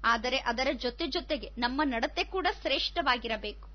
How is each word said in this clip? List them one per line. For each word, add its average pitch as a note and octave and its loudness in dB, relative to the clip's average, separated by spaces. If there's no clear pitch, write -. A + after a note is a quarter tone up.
ಆದರೆ A#3 4
ಅದರ C4 2
ಜೊತೆ B3 -2
ಜೊತೆಗೆ C4+ -2
ನಮ್ಮ C4 0
ನಡತೆ C4+ 0
ಕೂಡ F#4 -2
ಶ್ರೇಷ್ಠವಾಗಿರಬೇಕು. B3 0